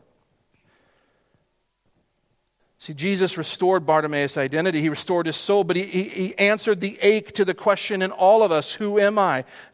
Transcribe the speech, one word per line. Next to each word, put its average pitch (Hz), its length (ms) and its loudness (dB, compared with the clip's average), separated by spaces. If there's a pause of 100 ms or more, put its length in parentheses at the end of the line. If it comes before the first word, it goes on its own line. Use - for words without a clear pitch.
(2750)
See, 156 160 -14
Jesus 180 420 -2
restored 180 480 0
Bartimaeus' 151 500 0
identity. 151 460 -2
He 156 80 0
restored 165 380 -2
his 151 100 -6
soul, 202 260 0
but 175 120 -2
he, 185 80 -2
he, 185 200 -4
he 190 360 -6
answered 208 400 2
the 196 220 -6
ache 208 320 2
to 202 120 0
the 185 80 -2
question 196 480 -2
in 190 100 -2
all 214 300 6
of 190 100 2
us, 151 220 -2
"Who 208 260 0
am 202 200 2
I?" 143 260 0 (280)